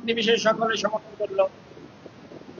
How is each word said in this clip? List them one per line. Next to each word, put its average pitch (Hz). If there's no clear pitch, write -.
নির্বিশেষে 226
সকলে 220
সমর্থন -
করলো, 190